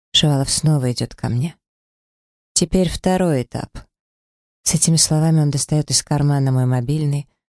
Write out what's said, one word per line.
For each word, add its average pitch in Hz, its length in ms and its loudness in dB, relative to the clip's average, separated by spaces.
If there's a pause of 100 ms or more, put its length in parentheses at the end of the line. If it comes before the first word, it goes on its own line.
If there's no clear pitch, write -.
(120)
Шувалов 139 380 2
снова 147 400 0
идет 120 240 -6
ко - 140 -8
мне. 123 260 -4 (1000)
«Теперь 180 340 0
второй 175 560 0
этап», - 260 -10 (960)
С - 100 -2
этими 165 220 2
словами 156 440 2
он 147 100 2
достает 147 400 -2
из - 120 -2
кармана 143 500 0
мой 127 140 2
мобильный, 143 600 -2 (300)